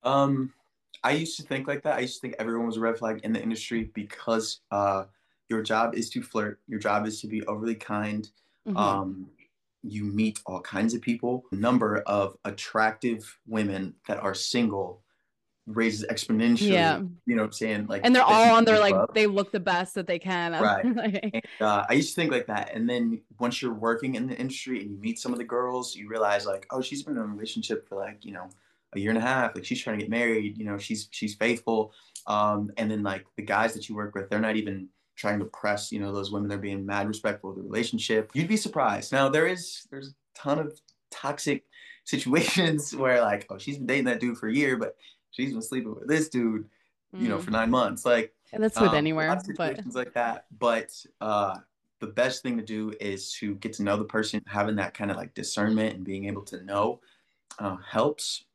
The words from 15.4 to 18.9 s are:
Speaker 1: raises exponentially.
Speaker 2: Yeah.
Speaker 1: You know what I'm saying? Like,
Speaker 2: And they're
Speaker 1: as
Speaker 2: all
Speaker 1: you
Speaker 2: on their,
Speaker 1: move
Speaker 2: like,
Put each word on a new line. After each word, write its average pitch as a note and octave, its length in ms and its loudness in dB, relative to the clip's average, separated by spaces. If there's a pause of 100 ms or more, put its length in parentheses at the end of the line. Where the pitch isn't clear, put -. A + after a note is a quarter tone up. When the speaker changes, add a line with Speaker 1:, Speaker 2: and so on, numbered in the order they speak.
Speaker 1:
raises A2 440 0
exponentially. A#2 600 4
Speaker 2:
Yeah. E3 260 6 (260)
Speaker 1:
You A#2+ 120 2
know A2 60 2
what G#2+ 60 0
I'm - 40 -10
saying? G#2 340 -2
Like, G2+ 180 -4
Speaker 2:
And A#3+ 100 8
they're B3+ 80 8
Speaker 1:
as - 80 6
Speaker 2:
all A3 160 10
Speaker 1:
you A#3 60 10
Speaker 2:
on A3+ 140 10
their, A3 80 8
Speaker 1:
move G#3+ 80 8
Speaker 2:
like, G3 120 6